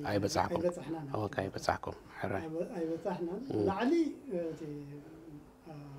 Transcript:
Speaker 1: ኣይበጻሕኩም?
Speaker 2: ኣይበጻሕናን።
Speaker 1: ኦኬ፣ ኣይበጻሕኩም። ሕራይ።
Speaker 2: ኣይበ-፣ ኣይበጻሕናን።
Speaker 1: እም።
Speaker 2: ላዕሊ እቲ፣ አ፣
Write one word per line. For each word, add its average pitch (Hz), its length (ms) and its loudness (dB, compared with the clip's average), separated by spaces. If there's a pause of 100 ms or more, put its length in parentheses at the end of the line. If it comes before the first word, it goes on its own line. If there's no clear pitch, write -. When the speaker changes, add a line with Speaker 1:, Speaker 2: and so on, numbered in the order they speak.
Speaker 1:
ኣይበጻሕኩም? 101 500 4
Speaker 2:
ኣይበጻሕናን። 170 600 0
Speaker 1:
ኦኬ፣ 104 240 0
ኣይበጻሕኩም። - 580 0 (180)
ሕራይ። - 280 0
Speaker 2:
ኣይበ-፣ 160 300 -2
ኣይበጻሕናን። 170 720 -2
Speaker 1:
እም። - 200 2
Speaker 2:
ላዕሊ 202 280 4 (440)
እቲ፣ 165 240 -2 (1000)
አ፣ 160 120 -12 (240)